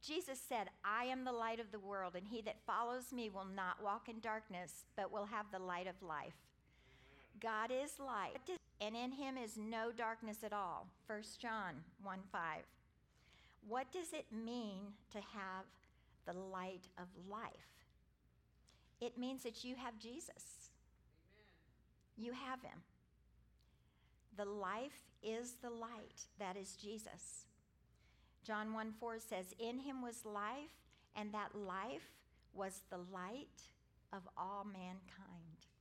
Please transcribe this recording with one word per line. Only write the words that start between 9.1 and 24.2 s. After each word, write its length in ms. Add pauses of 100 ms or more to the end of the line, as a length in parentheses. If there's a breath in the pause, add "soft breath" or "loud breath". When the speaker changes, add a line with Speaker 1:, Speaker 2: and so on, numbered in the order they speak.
Speaker 1:
him 260
is 200
no 340
darkness 540
at 80
all. 340 (220)
First 320
John 420 (200)
one 180 (100)
five. 320 (1040 loud breath)
What 240
does 220
it 180
mean 640 (180)
to 80
have 460 (600 loud breath)
the 140
light 500 (100)
of 100 (200)
life? 220 (1500 loud breath)
It 180
means 240
that 220
you 100
have 240
Jesus. 720 (640)
Speaker 2:
Amen. 920
Speaker 1:
You 60
have 300
him. 180 (1600 soft breath)